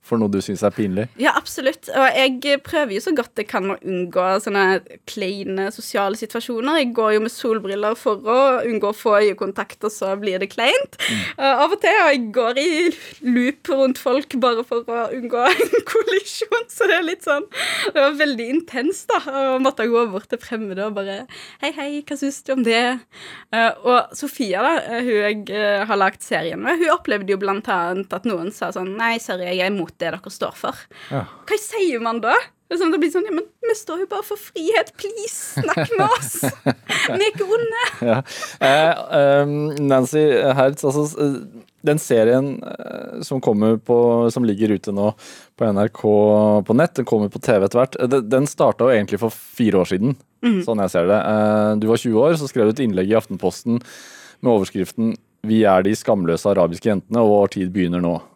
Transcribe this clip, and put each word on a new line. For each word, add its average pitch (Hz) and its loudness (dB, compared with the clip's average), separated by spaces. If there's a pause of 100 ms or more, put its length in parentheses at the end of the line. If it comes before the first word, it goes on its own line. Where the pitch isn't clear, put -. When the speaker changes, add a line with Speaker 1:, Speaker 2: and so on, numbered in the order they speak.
Speaker 1:
for 120 0
noe 104 0
du 98 2
synes 95 -6
er 101 4
pinlig. 101 -2 (180)
Speaker 2:
Ja, 285 2
absolutt. 311 -6
Og 262 4
jeg 269 0
prøver 285 -2
jo 220 -4
så 381 -2
godt 247 -4
jeg 214 -4
kan 196 -4
å 190 -4
unngå 180 -2 (180)
sånne 202 0 (420)
kleine 196 -6
sosiale 214 -4
situasjoner. 240 -4
Jeg 240 -2
går 220 2
jo 214 4
med 220 -2
solbriller 208 -2
for 214 -2
å 214 0 (280)
unngå 208 0
å 214 -6
få 208 4
øyekontakt, 196 -2
og 214 -4
så 190 -4
blir 196 -4
det 196 -6
kleint. 494 -2
Speaker 1:
Mm. 220 -4 (180)
Speaker 2:
Og 269 2
av 320 2
og 415 -8
til, 392 4
og 320 4
jeg 277 2 (100)
går 240 2
i 311 0 (500)
loop 247 0
rundt 269 2
folk 269 -2
bare 240 2
for 233 -4
å 233 -4 (100)
unngå 240 -2
<laughs> - 4
en - 0
kollisjon, 440 -2
så 392 0
det 339 2
er 349 -2
litt 339 -6
sånn, 294 0 (480)
det 294 2
var 285 2
veldig 247 -2
intenst 311 -4
da, 415 0
å 269 -4 (160)
måtte 262 0
gå 233 2
bort 190 -8
til 233 -8
fremmede 208 -8
og 202 -8
bare, 196 -8 (420)
«Hei, 285 -4
hei, 294 -6 (100)
hva 294 -8
synes 277 -6
du 269 -4
om 247 0
det?» 226 2 (720)
Eh, 226 2 (140)
og 247 2
Sofia 226 -4
da, 320 2 (160)
eh, 233 -4
hun 214 2
jeg, 208 -2
eh, 208 0
har 208 0
lagt 196 0
serien 175 -4
med, 330 0
hun 330 4
opplevde 202 -4
jo 196 0
blant 202 -4
annet 185 -2
at 185 -10
noen 185 -4
sa 175 -8
sånn, 185 -8
«Nei, 233 0
sorry, 185 -6
jeg 180 -2
er 190 0
imot 190 -6
det - -20
dere 165 -6
står - -6
for.» - -8 (340)
Speaker 1:
Ja. 127 -4 (180)
Speaker 2:
Hva 427 -2
sier 370 -2
man 226 -2
da? 226 2 (380)
Det 349 -4
er - -2
sånn, 339 2
det 359 0
blir 330 2
sånn, 370 -2
«Ja, 392 -6
men 349 -4 (240)
vi 453 0
står 339 -8
jo 381 -2
bare 403 -6
for 415 -8
frihet, 392 -2
please, 440 -10
snakk 220 -2
med 392 2
oss. 440 0 (460)
Speaker 1:
<laughs> - -4
Speaker 2:
Vi - -2
er 403 2
ikke 392 -4
onde.» 466 0 (260)
Speaker 1:
Ja. 117 4 (440)
Eh, 151 4 (160)
ehm, 143 4 (320)
Nancy 135 4 (340)
Hertz, 139 2
altså, 147 0
s-, 151 -6
eh, 135 -4 (180)
den 151 2
serien, 123 4 (160)
eh, - -12
som 135 -4
kommer 110 4
på, 120 0 (340)
som 123 0
ligger 107 2
ute 101 -6
nå 101 2 (500)
på 117 2
N 101 2
R 107 0
K - -2 (560)
på 113 2
nett, 170 2
den 123 -4
kommer 104 2
på - -10
T 110 4
V 95 4
etter 120 2
hvert. - -2
Eh, 127 0
de-, 127 2
den 135 2
startet 117 0
jo 131 6
egentlig 104 0
for 113 -2
fire 98 0
år 87 -2
siden, 113 0 (240)
Speaker 2:
Mhm. 220 2
Speaker 1:
sånn 113 -2
jeg 95 -2
ser 87 2
det. 104 4
Eh, 107 2
du 110 2
var 113 4
tjue 117 2
år, 165 4
så 143 -6
skrev 110 2
du 113 -2
et 135 0
innlegg 95 0
i 110 4
Aftenposten 107 -4
med - -6
overskriften 101 -2 (260)
«Vi 110 4
er 92 6
de 101 2
skamløse 98 0
arabiske 90 2
jentene, 104 -2
og 107 6
vår 101 2
tid 92 -4
begynner 90 0
nå». 85 -2 (200)